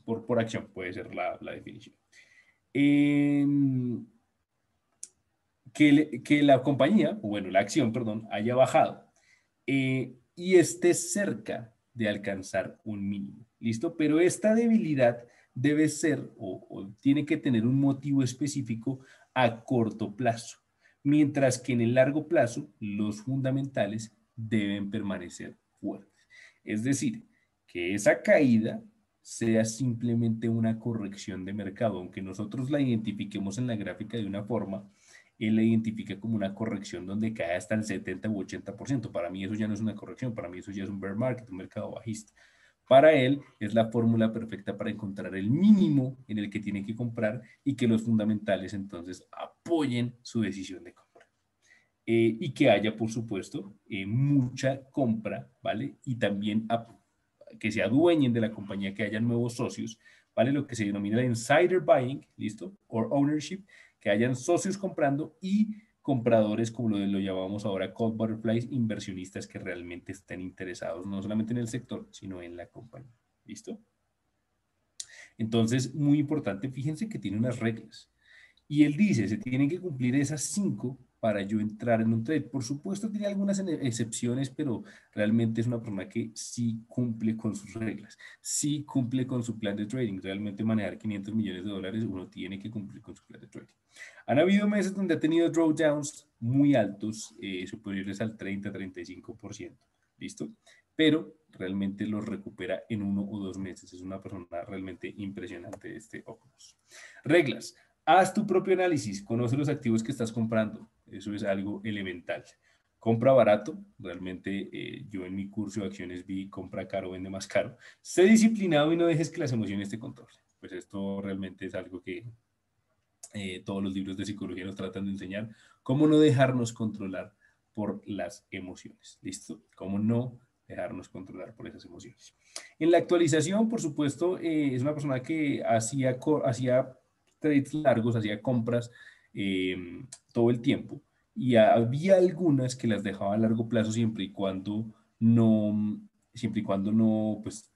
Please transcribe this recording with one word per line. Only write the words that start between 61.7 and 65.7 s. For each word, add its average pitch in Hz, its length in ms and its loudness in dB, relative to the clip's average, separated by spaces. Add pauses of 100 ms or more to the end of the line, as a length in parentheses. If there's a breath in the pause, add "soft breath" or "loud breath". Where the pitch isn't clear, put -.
buying, 147 440 2 (120)
¿listo? - 500 -10
Or 113 240 -2
ownership, 147 540 0 (420 soft breath)
que 104 40 2
hayan 120 260 2
socios 170 420 -2
comprando 151 600 -2
y 208 340 0 (260 loud breath)